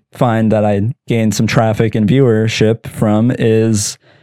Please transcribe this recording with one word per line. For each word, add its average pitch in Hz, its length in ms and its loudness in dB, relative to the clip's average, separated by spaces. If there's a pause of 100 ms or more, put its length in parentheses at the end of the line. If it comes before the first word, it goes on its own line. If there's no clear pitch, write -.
(120)
find 113 400 0
that 107 120 0
I 104 300 -2 (140)
gained 113 260 0
some 110 140 -2
traffic 110 480 0
and 107 120 0
viewership 113 760 0
from 113 460 0
is, 110 680 0 (240)